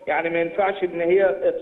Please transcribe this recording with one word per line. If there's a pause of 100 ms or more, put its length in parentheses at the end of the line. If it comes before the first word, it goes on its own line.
يعني
ما
ينفعش
إن
هي